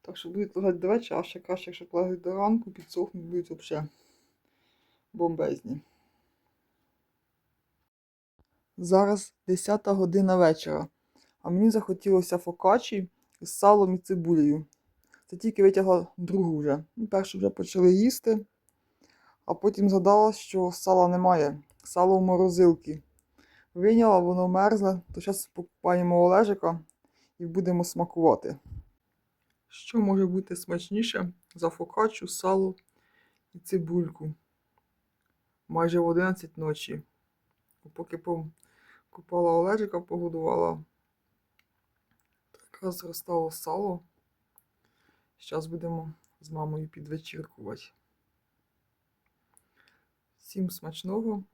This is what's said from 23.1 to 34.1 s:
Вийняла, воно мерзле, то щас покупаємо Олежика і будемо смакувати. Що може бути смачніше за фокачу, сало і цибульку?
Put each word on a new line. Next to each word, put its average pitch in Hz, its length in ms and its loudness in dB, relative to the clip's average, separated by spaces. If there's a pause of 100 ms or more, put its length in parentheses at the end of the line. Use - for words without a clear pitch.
Вийняла, 214 440 6
воно 180 300 0
мерзле, 190 520 2 (140)
то 175 60 -12
щас 196 260 -6
покупаємо 175 760 0
Олежика 185 560 2 (580)
і 175 80 -10
будемо 175 380 0
смакувати. 165 720 0 (1120)
Що - 300 -8
може 196 280 2
бути 180 300 -4
смачніше 185 760 -6 (220)
за 165 160 -4
фокачу, 214 580 -4
сало 190 460 -2 (800)
і 180 40 -20
цибульку? 170 760 -4 (1400)